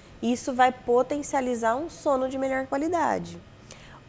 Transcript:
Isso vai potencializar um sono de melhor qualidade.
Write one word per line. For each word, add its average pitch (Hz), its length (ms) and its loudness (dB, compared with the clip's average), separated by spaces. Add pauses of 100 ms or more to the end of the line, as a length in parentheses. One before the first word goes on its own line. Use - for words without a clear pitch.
(220)
Isso 240 320 -2
vai 254 200 6
potencializar 254 1040 0
um 320 120 -6
sono 262 380 0
de 269 100 -6
melhor 262 300 -2
qualidade. 277 720 -2 (680)